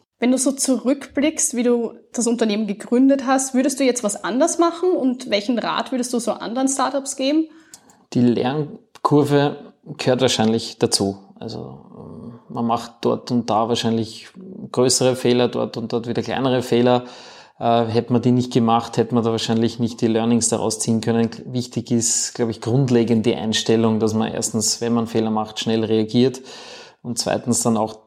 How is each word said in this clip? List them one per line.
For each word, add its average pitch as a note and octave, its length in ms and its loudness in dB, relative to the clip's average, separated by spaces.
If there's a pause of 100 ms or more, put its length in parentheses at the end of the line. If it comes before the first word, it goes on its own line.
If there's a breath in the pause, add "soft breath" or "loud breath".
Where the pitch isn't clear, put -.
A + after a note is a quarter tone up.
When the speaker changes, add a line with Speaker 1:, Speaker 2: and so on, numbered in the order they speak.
(200)
Speaker 1:
Wenn A#3+ 120 2
du C4 60 4
so C4+ 160 0
zurückblickst, C4+ 1000 -2
wie A#3 100 -2
du A#3+ 320 0 (180)
das A#3 140 -2
Unternehmen A3 380 0
gegründet C4 640 2
hast, C4+ 260 0
würdest C4+ 280 0
du - 20 2
jetzt A#3+ 220 0
was - 180 -6
anders C4 340 0
machen E4+ 340 0
und B3+ 380 -2
welchen G#3 300 0
Rat F3 320 -4
würdest B3 220 -4
du A#3+ 60 2
so A3+ 120 -4
anderen B3 380 -2
Startups C4+ 480 -4
geben? D4 320 0 (640 loud breath)
Speaker 2:
Die B2 80 4
Lernkurve C#3+ 1500 0 (240)
gehört B2+ 240 2
wahrscheinlich A2+ 560 0
dazu. G2 400 0 (220)
Also, A2+ 200 -12 (380)
ähm, - 500 -16
man A#2+ 180 -4
macht A#2 260 -2 (100)
dort A#2+ 300 -2
und A#2+ 180 -2
da A2 180 2
wahrscheinlich A2+ 640 -2 (420)
größere B2+ 460 4
Fehler, B2 320 4
dort A#2 260 -4
und A2+ 160 -8
dort A#2+ 160 -4
wieder A#2 140 -2
kleinere B2 400 0
Fehler. B2 420 4 (560 loud breath)
Äh, A#2 260 2
hätte A2 280 0
man A#2+ 80 4
die B2 100 4
nicht B2 220 0
gemacht, A2+ 420 2
hätte A#2 200 0
man A2+ 100 2
da A#2 60 0
wahrscheinlich A2+ 480 0
nicht A#2 200 -4
die A#2 80 0
Learnings A2+ 400 2
daraus A2 320 -2
ziehen A2+ 220 0
können. A2+ 300 0 (160)
Wichtig B2 440 -6
ist, - 440 0
glaub A#2 140 0
ich, A2 120 -6
grundlegend A#2 640 2
die A2 100 2
Einstellung, A2 640 2
dass G#2+ 140 0
man A2 180 0
erstens, - 480 -2
wenn A#2 140 -2
man A#2 140 0
Fehler A2 240 0
macht, G#2+ 280 -4
schnell A2 240 0
reagiert A2 580 2 (600 loud breath)
und A#2 180 -8
zweitens A2+ 420 -2
dann A#2 140 2
auch G#2+ 320 -4